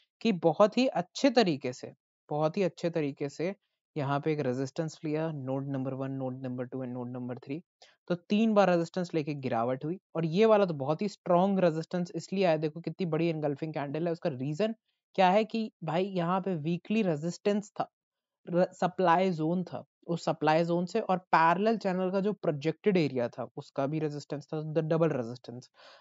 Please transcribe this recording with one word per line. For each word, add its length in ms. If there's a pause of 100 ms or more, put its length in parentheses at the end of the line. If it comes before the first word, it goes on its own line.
(200)
कि 120
बहुत 460
ही 80
अच्छे 440
तरीके 420
से, 200 (360)
बहुत 280
ही 60
अच्छे 280
तरीके 380
से 260 (420)
यहाँ 240
पे 120
एक 80
रेजिस्टेंस 640
लिया, 280
नोड 360
नंबर 260
वन, 160
नोड 320
नंबर 220
टू 140
and 140
नोड 180
नंबर 280
थ्री। 240 (460)
तो 60
तीन 400
बार 160
रेजिस्टेंस 440
लेके 200
गिरावट 500
हुई 140 (160)
और 100
ये 220
वाला 180
तो 100
बहुत 280
ही 60
स्ट्रॉन्ग 520
रेजिस्टेंस 540
इसलिए 300
आया, 120
देखो 240
कितनी 260
बड़ी 200
एनगल्फिंग 480
कैंडल 320
है। 60
उसका 180
रीजन 440 (400)
क्या 160
है 140
कि 280 (120)
भाई 200
यहाँ 360
पे 140
वीकली 480
रेजिस्टेंस 680
था, 200 (600)
र-, 220
सप्लाई 580
ज़ोन 340
था, 200 (220)
उस 180
सप्लाई 400
ज़ोन 220
से 140
और 180
पैरेलल 580
चैनल 340
का 100
जो 120
प्रोजेक्टेड 640
एरिया 320
था, 280
उसका 300
भी 120
रेजिस्टेंस 480
था, 160
द-, 160
डबल 300
रेजिस्टेंस। 640 (300)